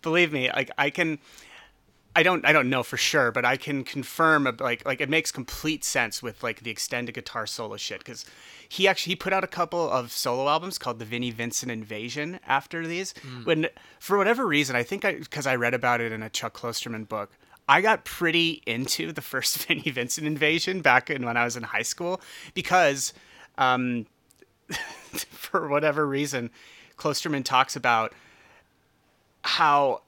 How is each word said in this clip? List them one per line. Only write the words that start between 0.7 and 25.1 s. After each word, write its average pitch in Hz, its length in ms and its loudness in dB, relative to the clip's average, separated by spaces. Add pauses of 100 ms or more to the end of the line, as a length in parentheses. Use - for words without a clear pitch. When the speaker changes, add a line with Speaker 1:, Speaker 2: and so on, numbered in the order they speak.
Speaker 1:
I 147 140 2
can, 160 280 -2 (960)
I 165 80 6
don't, 175 220 4
I 151 80 6
don't 139 160 6
know 131 140 0
for - 160 -6
sure, 127 340 2
but 123 140 0
I 131 100 2
can 139 280 -6
confirm, 147 640 2
uh, 123 140 0
like, 120 240 -2
like, 131 160 -2
it 143 80 -2
makes 160 240 0
complete 147 500 -6
sense 117 400 -2
with, 113 200 -10
like, 117 180 -6
the 117 100 -8
extended 120 440 -6
guitar 113 320 -8
solo 107 320 -8
shit, - 260 -10
'cause - 220 -16 (420)
he 190 180 2
actually, 185 260 2
he 190 40 -2
put 190 160 -4
out 190 120 0
a - 20 -6
couple 170 440 -2
of 120 220 0
solo 131 380 -2
albums 165 260 0
called 117 220 -6
the 113 80 -10
Vinnie 120 240 -4
Vincent 117 420 -6
Invasion 120 760 -8
after 165 400 -2
these. 175 280 -6 (120)
Speaker 2:
Mm. 127 200 -10
Speaker 1:
When, 160 220 2 (300)
for 202 200 0
whatever 233 280 4
reason, 143 300 2
I 120 60 2
think 196 240 -4
I, 190 140 0
'cause 147 260 -6
I 131 100 2
read 120 160 2
about 120 300 2
it 113 100 -4
in 110 100 -8
a 110 60 -10
Chuck - 300 -8
Klosterman 113 500 -8
book, 104 220 -6 (420)
I 160 80 8
got 214 240 2
pretty 165 640 0
into 131 460 -4
the 151 100 -8
first - 360 -2
<laughs> - 80 -6
Vinnie 156 240 -2
Vincent 127 360 -4
invasion 156 560 0
back 127 280 6
in, 135 140 -4
when 120 120 -2
I 120 80 4
was 120 120 -4
in 120 60 -10
high 113 200 -4
school 180 380 -4 (340)
because, 165 580 2 (460)
um, 127 480 2 (640)
<laughs> - 40 -8 (400)